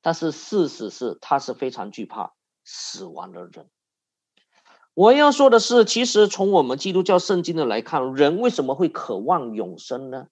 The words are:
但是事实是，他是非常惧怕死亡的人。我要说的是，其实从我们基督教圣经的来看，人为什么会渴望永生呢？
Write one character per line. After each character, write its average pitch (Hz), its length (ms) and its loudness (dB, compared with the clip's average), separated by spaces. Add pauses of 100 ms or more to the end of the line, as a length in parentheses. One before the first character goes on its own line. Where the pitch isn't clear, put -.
但 165 140 -2
是 160 160 -4
事 165 380 -2
实 113 200 -10
是， - 320 -8
他 139 200 -2
是 - 120 -10
非 131 180 -6
常 104 200 -12
惧 101 160 -14
怕 - 260 -12 (320)
死 - 400 -14
亡 90 280 -16
的 87 80 -18
人。 85 280 -20 (1300)
我 208 180 6
要 294 200 6
说 269 180 6
的 233 80 6
是， 226 260 4
其 233 200 -2
实 214 240 4
从 196 240 -2
我 175 100 6
们 131 160 -2
基 190 140 -6
督 185 100 0
教 180 160 4
圣 180 240 0
经 170 140 -6
的 156 80 0
来 110 180 -2
看， 131 320 -4
人 147 240 2
为 247 100 2
什 - 160 -2
么 131 120 -4
会 170 120 0
渴 - 300 -8
望 127 340 -2
永 92 260 -8
生 131 320 -12
呢？ 131 220 -14